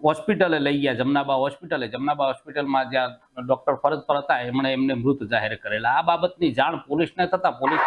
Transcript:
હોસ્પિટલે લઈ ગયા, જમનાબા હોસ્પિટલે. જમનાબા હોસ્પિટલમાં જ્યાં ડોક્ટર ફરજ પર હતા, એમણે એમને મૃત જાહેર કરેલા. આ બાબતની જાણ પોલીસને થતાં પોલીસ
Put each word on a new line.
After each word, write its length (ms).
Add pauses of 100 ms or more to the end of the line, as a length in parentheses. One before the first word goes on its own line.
હોસ્પિટલે 560
લઈ 220
ગયા, 120
જમનાબા 420
હોસ્પિટલે. 520
જમનાબા 380
હોસ્પિટલમાં 640
જ્યાં 560
ડોક્ટર 300
ફરજ 240
પર 180
હતા, 220
એમણે 340
એમને 200
મૃત 360
જાહેર 260
કરેલા. 340
આ 120
બાબતની 500
જાણ 260
પોલીસને 500
થતાં 320
પોલીસ 280